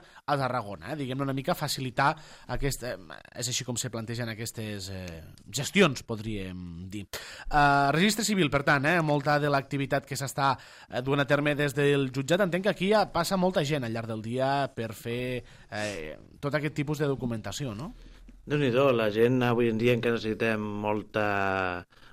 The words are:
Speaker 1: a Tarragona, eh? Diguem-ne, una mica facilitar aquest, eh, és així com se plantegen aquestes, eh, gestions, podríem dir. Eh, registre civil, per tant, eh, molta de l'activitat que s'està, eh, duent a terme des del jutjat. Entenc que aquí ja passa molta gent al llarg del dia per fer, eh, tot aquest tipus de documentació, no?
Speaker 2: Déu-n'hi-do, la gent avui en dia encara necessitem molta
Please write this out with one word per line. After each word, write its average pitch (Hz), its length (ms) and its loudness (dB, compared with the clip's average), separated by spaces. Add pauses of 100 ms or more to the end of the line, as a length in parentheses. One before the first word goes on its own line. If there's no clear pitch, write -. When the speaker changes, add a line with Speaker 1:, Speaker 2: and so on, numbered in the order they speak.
(260)
Speaker 1:
a 147 120 2
Tarragona, 113 540 -4
eh? 156 40 -6
Diguem-ne, 135 280 -4
una 139 100 -2
mica 139 240 -2
facilitar 139 540 0 (340)
aquest, 123 380 -4
eh, 123 80 -6 (420)
és 120 140 -6
així 127 160 -4
com 123 120 -6
se 120 140 -6
plantegen 113 380 -6
aquestes, 107 640 -8
eh, 87 280 -10 (280)
gestions, 147 560 2
podríem 92 800 -8
dir. 98 200 -12 (420)
Eh, 143 460 6
registre 208 280 2
civil, 190 260 2
per 139 120 2
tant, 139 240 4
eh, 170 160 4
molta 147 380 2
de 147 100 2
l'activitat 139 560 0
que - 80 -10
s'està, 139 380 0 (400)
eh, 123 100 -2
duent 139 180 2
a 139 60 2
terme 147 300 2
des 143 180 0
del 143 400 2
jutjat. 139 260 0
Entenc 180 280 0
que - 80 4
aquí 185 160 0
ja 208 180 4
passa 170 260 0
molta 185 280 2
gent 143 200 0
al 113 80 -4
llarg 113 140 -4
del 113 160 -6
dia 131 500 0
per 113 220 -6
fer, 123 480 -6 (300)
eh, 98 440 -6 (220)
tot 143 160 -2
aquest 151 200 -2
tipus 147 240 -2
de 151 120 0
documentació, 120 640 -4
no? 160 180 -10 (540)
Speaker 2:
Déu-n'hi-do, 139 460 4
la 113 180 2
gent 120 320 6
avui 120 260 4
en 110 100 2
dia 120 140 4
encara 117 220 2
necessitem 110 460 0
molta 101 1200 -2 (280)